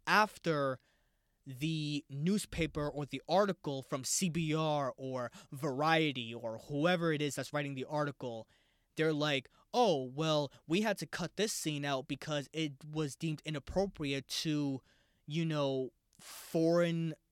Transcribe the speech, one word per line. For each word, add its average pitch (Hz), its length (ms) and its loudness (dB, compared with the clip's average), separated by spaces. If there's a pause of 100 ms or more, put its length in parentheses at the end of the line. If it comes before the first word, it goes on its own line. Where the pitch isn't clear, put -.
after 156 720 4 (680)
the 147 640 -4
newspaper 156 760 0
or 147 180 -4
the 135 220 -8
article 165 560 2
from 131 220 -6
C - 240 0
B 156 260 0
R 151 400 0
or 127 360 -6 (200)
Variety 143 840 2
or 113 260 -6 (100)
whoever 165 420 2
it 147 100 0
is 147 140 -2
that's 139 160 -6
writing 143 240 -4
the 131 80 -6
article, 135 640 -4 (480)
they're 160 160 4
like, 147 380 0 (240)
"Oh, 196 300 6
well, 147 460 0 (160)
we 170 160 2
had 214 180 0
to 160 60 -6
cut - 300 -8
this 214 160 0
scene 151 320 -4
out 139 240 -2
because 147 460 -4
it 156 200 -2 (160)
was 156 280 -2
deemed 160 260 -4
inappropriate 151 840 -4
to, 147 520 -2 (440)
you 160 180 -2
know, 139 480 0 (300)
foreign 165 920 2 (160)